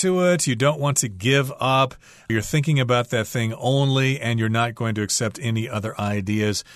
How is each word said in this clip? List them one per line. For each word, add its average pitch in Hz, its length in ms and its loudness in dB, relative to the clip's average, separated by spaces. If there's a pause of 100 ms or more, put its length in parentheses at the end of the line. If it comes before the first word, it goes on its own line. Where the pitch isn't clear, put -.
to 185 200 2
it. 180 240 2
You 127 100 0
don't 143 240 0
want 143 180 0
to 139 100 0
give 127 520 0
up. 131 360 2 (340)
You're 110 140 0
thinking 151 360 2
about 123 300 2
that 110 160 0
thing 113 300 -4
only, 135 680 2
and 117 180 0
you're 110 100 0
not 117 260 0
going 113 200 -2
to 107 60 -2
accept - 400 -2
any 113 260 -2
other 107 320 -6
ideas. 104 640 -2 (120)